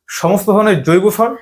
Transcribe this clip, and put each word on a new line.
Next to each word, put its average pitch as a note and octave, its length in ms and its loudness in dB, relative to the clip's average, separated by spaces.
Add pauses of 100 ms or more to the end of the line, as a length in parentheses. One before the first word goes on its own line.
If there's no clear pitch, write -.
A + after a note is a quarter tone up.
সমস্ত F#3+ 440 -2
ধরনের G3+ 320 2
জৈব F3+ 280 2
সার A3+ 200 -2 (120)